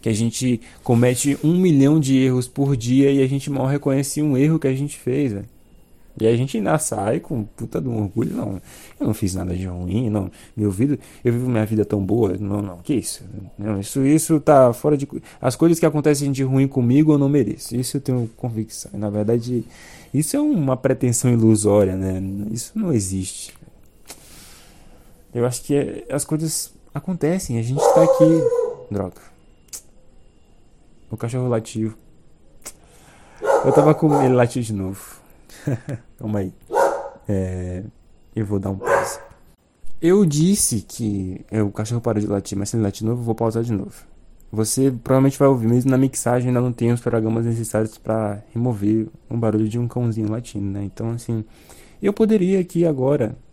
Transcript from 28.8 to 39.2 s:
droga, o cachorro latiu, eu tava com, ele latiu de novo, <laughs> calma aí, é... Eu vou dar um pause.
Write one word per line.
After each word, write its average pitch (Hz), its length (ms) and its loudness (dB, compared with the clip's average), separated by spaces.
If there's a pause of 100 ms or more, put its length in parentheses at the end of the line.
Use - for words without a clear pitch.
droga, 95 300 -6 (1900)
o 110 60 -8
cachorro 123 320 -4
latiu, 110 460 -2 (1700)
eu 135 80 4
tava 151 240 6
com, 151 260 2
ele 127 120 4
latiu 123 280 2
de 107 120 -4
novo, 95 480 -8 (460)
<laughs> 123 500 -8
calma 107 220 -6
aí, 92 140 -6 (760)
é... 92 540 -4 (520)
Eu 110 100 -4
vou 101 140 -2
dar 98 120 -4
um 95 60 -6
pause. - 420 -2 (840)